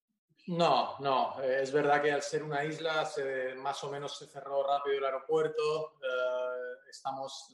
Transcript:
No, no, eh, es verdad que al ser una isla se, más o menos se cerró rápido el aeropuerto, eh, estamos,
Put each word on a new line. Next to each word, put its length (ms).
No, 540
no, 420
eh, 200
es 100
verdad 280
que 120
al 100
ser 220
una 200
isla 420
se, 500
más 260
o 80
menos 260
se 100
cerró 360
rápido 360
el 60
aeropuerto, 920
eh, 960
estamos, 640